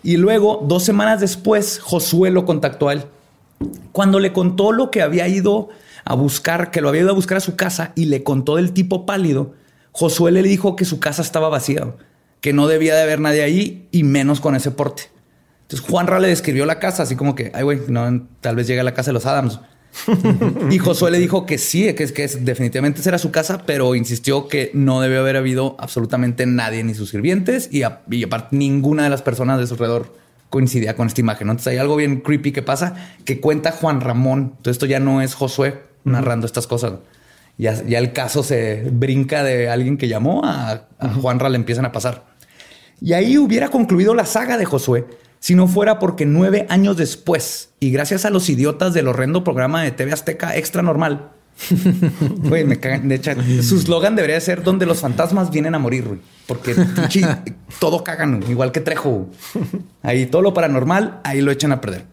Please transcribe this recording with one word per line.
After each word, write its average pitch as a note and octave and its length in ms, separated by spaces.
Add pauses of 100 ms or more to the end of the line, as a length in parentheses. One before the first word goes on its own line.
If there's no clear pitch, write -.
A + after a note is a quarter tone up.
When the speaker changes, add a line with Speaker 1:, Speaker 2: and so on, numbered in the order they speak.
Speaker 1:
Y E3+ 160
luego, G#3 500
dos F3+ 160
semanas G#3+ 360
después, G#3 600
Josué F3+ 480
lo F#3 140
contactó D3+ 460
a - 20
él. C#3+ 120 (880)
Cuando G3 280
le F#3 140
contó F#3 380
lo B3+ 180
que G#3+ 100
había E3+ 260
ido G3+ 440 (340)
a - 100
buscar, E3 560
que D#3+ 120
lo C#3+ 80
había D#3 100
ido F#3+ 100
a G3 40
buscar F#3+ 240
a - 20
su F3+ 160
casa, F3 380
y E3 120
le C#3 160
contó C#3 340
del F3+ 160
tipo F#3 340
pálido, D#3 480 (380)
Josué E3+ 380
le F#3 120
dijo F#3+ 340
que F#3 80
su E3 160
casa D3+ 220
estaba D#3 260
vacía, C#3 460 (480)
que C#3+ 100
no C#3+ 160
debía D#3+ 260
de D#3+ 80
haber D#3 180
nadie D3+ 220
ahí, F3+ 480
y E3+ 140
menos C#3 360
con D3 140
ese C3+ 160
porte. C#3 340 (580)
Entonces, - 260
Juanra F#3 320
le F#3+ 80
describió C#3+ 380
la D#3+ 120
casa, F#3 260
así B2+ 120
como C#3 180
que, A#2 200
"Ay, C3 100
güey, C#3+ 240
no, A#2+ 380 (160)
tal A#2 120
vez A#2+ 140
llegue B2+ 120
a B2 40
la B2 100
casa B2+ 140
de C3 60
los A#2+ 120
Adams." C3 320 (480)
<laughs> G#3 640
Y F#3+ 80
Josué F3+ 320
le F3 80
dijo F3+ 280
que D3 120
sí, F#3+ 360
que D#3 100
es, B2 80
que D3 120
es, C3+ 200
definitivamente C3 560
esa F#3+ 100
era F3 80
su E3 120
casa, F3+ 360
pero C3 280
insistió A#2+ 520
que C#3 280
no C3+ 260
debió C3 200
haber C3+ 160
habido C3 420
absolutamente B2 680
nadie, A2+ 380
ni A2 100
sus G#2 160
sirvientes, F#3 640
y C#3 100
a-, A2+ 280
y A#2 140
aparte A#2 300
ninguna C#3+ 500
de C#3+ 60
las C3+ 120
personas C3 360
de B2 80
su A#2 80
alrededor A#2+ 400 (360)
coincidía B2 440
con A#2 140
esta B2 140
imagen, G#2 240
¿no? A2 80
Entonces, B2 180
hay B2 60
algo C#3+ 180
bien C#3+ 240
creepy D3 320
que C#3 100
pasa, F3 320 (300)
que C3 160
cuenta D#3 320
Juan D#3 300
Ramón. B2+ 560
Entonces, B2 140
esto B2 140
ya C3+ 140
no C3+ 220
es C3 120
Josué C#3 480 (220)
Speaker 2:
Ujú. C3 60
Speaker 1:
narrando A#2 360
estas A#2 200
cosas. A#2+ 260 (680)
Ya, A2 140 (120)
ya A#2 140
el B2 140
caso C3 300
se A2+ 500
brinca C3+ 500
de B2 280
alguien B2+ 260
que B2+ 120
llamó C3 360
a, A2 440 (100)
a C3+ 80
Speaker 2:
Ujú. A#2+ 160
Speaker 1:
Juanra, B2+ 260
le B2+ 80
empiezan A#2+ 300
a A#2+ 60
pasar. A#2 340 (720)
Y - 140
ahí A#3 240
hubiera C4+ 320
concluido G#3 440
la A3 120
saga A#3+ 320
de F#3 80
Josué, B2 400 (320)
si - 160
no F3+ 140
fuera G#3 300
porque F3+ 280
nueve F#3 440
años G3 260
después, - 840
y C3+ 120
gracias D3 340
a G#3+ 60
los F#3 180
idiotas D3 460
del C#3+ 120
horrendo C3 380
programa D3 380
de D3 80
T C3 140
V C#3+ 80
Azteca D#3+ 440
Extra E3 260
Normal, D3+ 480 (280)
<laughs> F3 800
güey, D3+ 260
me C3 160
cagan, C3 280
de C3 80
hecho, C#3+ 160 (300)
su F3 160
slogan E3+ 380
debería E3 240
ser F3+ 220
"Donde F#3 240
los E3+ 140
fantasmas E3 500
vienen D#3 240
a D#3 40
morir", B2+ 280
güey, G2+ 140 (260)
porque, B2 280
pinche, F3+ 480 (300)
<laughs> - 280
todo E3+ 220
cagan, D3+ 380
güey, A2 120
igual B2+ 200
que D#3 80
Trejo, D3+ 300 (420)
güey. A#3+ 100 (400)
Ahí B2+ 240
todo E3 160
lo G3 120
paranormal, E3 680
ahí C#3 200
lo C#3 100
echan C#3+ 180
a B2+ 120
perder. F#2 300